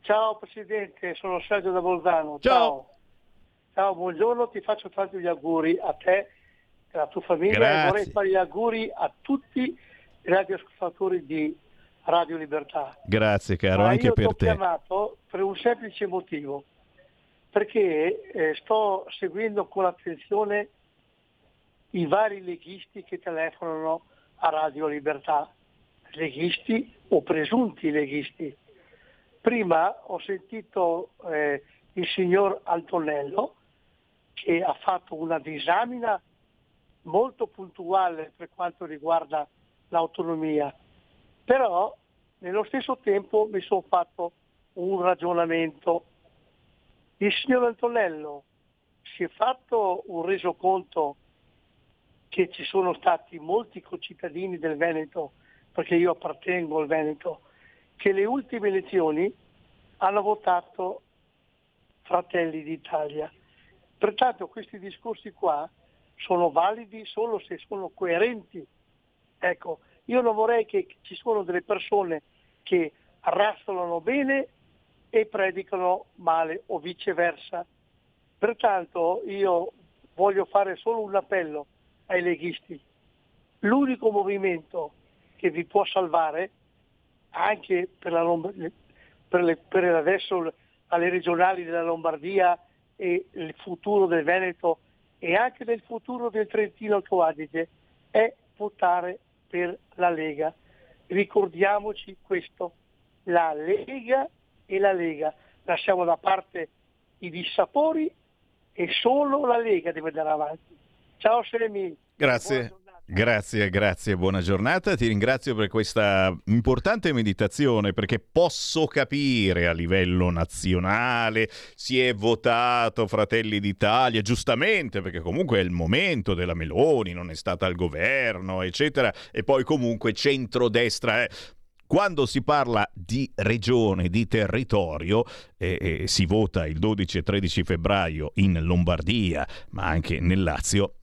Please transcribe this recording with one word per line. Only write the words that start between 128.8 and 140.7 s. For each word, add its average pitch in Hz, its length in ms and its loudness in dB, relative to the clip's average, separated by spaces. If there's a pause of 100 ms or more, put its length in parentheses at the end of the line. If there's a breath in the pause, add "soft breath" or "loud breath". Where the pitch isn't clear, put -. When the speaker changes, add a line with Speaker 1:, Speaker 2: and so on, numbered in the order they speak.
Speaker 2:
e 113 100 -4
poi 131 220 2
comunque 117 480 0
centrodestra, 120 1120 0
eh. - 60 -6 (580 loud breath)
Quando 180 380 2
si 127 180 -2
parla 120 500 2
di 110 400 -4
regione, 104 760 2
di 101 200 0
territorio, 104 960 0 (340 loud breath)
eh, 90 220 -2
eh, 85 260 -2
si 95 200 2
vota 95 420 2
il 78 100 -4
dodici 98 400 0
e 80 60 -4
tredici 95 400 0
febbraio 82 720 0
in 90 260 4
Lombardia, 87 800 2 (260 loud breath)
ma 90 160 -6
anche 80 340 0
nel 92 240 4
Lazio 85 580 0